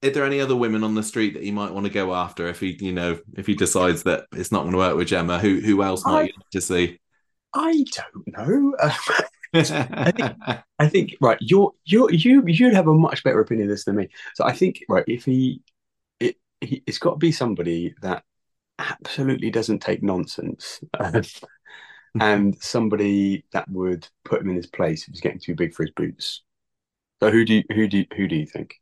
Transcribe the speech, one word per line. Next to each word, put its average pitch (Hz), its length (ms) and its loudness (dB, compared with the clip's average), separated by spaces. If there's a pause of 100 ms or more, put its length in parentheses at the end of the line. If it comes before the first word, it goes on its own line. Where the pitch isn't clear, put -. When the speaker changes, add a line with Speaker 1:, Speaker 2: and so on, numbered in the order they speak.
Speaker 1:
are 139 60 4
there 139 160 0
any 139 160 0
other 131 140 2
women 110 280 0
on 110 120 -2
the 107 80 -2
street 107 320 -2
that - 80 -12
he 101 80 -6
might 104 220 -6
wanna 98 160 -4
go 95 240 -2
after 87 340 -4
if 87 120 -8
he, 92 200 -4
you 95 120 -4
know, 87 280 -2 (180)
if 98 100 -8
he 104 80 2
decides 90 480 2
that - 300 0
it's 92 180 -6
not 90 140 0
gonna 90 120 0
work 92 200 2
with 87 100 0
Gemma? 87 320 0
Who, 98 220 2
who 101 220 2
else 92 220 -2
might - 80 0
Speaker 2:
I 104 100 4
Speaker 1:
you - 140 -4
like - 140 -20
to 185 100 -4
see? - 380 0 (540)
Speaker 2:
I 311 380 2
don't - 360 -12
know. 269 520 0
<laughs> - 60 4 (680)
Uh, 156 380 2
I 160 200 0
think, 139 200 -2 (100)
Speaker 1:
<laughs> - 380 -10
Speaker 2:
I 151 80 4
think, - 320 0
right, 117 220 4
you're, 185 320 4 (100)
you're, 220 260 4
you, 247 380 6
you'd 220 260 6
have 185 140 4
a 156 60 6
much 160 280 4
better - 200 2
opinion 107 260 0
of 104 60 0
this 101 100 -8
than 101 140 -2
me. 95 100 -2 (280)
So - 100 -2
I - 80 0
think, - 340 0
right, - 200 0
if 120 180 -6
he, 131 360 0 (600)
it, - 160 -2 (240)
he, - 260 -6
it's - 120 -8
gotta 170 180 0
be 160 160 2
somebody 85 680 -4
that 90 220 -6 (560)
absolutely 131 720 -4
doesn't 107 280 -2
take - 220 -4
nonsense, - 800 -6 (180)
uh, 87 240 0 (500)
<laughs> - 500 -10
and 101 400 4
somebody 101 880 0
that - 180 -6
would 92 380 -4 (160)
put - 180 -2
him 98 100 -4
in 90 40 -2
his 87 120 -6
place 80 340 -4
if - 80 -20
he's 87 120 -18
getting - 180 -4
too 90 160 -8
big 80 180 -4
for - 100 -6
his 78 80 -8
boots. - 520 -8 (760)
So 110 100 4
who 113 140 6
do 110 120 4
you, 104 80 4 (120)
who 107 140 2
do 101 100 0
you, 92 60 0 (100)
who 95 140 -2
do 82 80 -2
you 76 80 -4
think? 80 360 -12